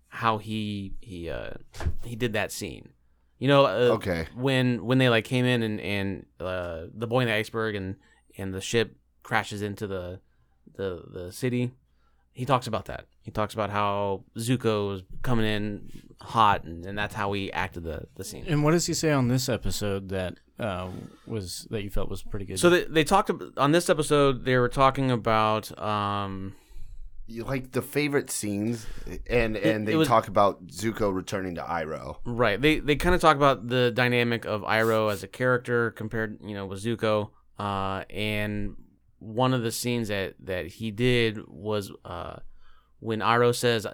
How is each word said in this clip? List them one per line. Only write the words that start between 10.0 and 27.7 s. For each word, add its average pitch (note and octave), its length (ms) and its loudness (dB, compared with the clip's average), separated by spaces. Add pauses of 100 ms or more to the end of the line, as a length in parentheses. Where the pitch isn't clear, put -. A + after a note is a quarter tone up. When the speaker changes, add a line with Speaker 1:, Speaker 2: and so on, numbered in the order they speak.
Speaker 1:
the, F#2 260 -6 (100)
the F#2 200 -10
city. B2 400 0 (600)
He B2+ 120 -6
talks B2+ 200 2
about G#2+ 200 -4
that. - 200 -10 (140)
He - 100 -16
talks G#2+ 220 -2
about G#2+ 180 -2
how G2+ 540 0 (140)
Zuko A2+ 500 2
was G2 140 -6 (200)
coming A2+ 220 4
in G#2 460 -2 (300)
hot, G#2+ 440 4
and, E2 220 -12
and G2+ 100 -8
that's G#2 180 -4
how G2+ 180 -2
he G2 200 -4
acted F2+ 320 -6
the, D#2 200 -8 (120)
the F#2+ 80 -10
scene. - 240 -12
Speaker 3:
And D3 160 2
what D3+ 60 6
does E3 160 4
he E3+ 80 -2
say D#3 180 2
on C3 160 4
this B2+ 220 2
episode G2 600 -2
that, F#2 240 -4 (240)
uh, F#2 300 -4 (380)
was, G2 440 -8
that A2 120 -4
you G2 80 -8
felt G2 180 2
was G2 140 -6
pretty G2+ 240 -6
good? F#2+ 120 -8
Speaker 1:
So F3 120 6
they, F3 140 4
they D3+ 200 2
talked G3+ 260 4
ab-, - 280 -6
on C#3+ 140 4
this F3 180 4
episode. C#3+ 540 4
They B2+ 120 4
were B2 140 4
talking C3+ 400 4
about, A2 680 2
um, G2+ 760 -2 (720)
Speaker 2:
You A2+ 180 -8
like B2+ 280 -4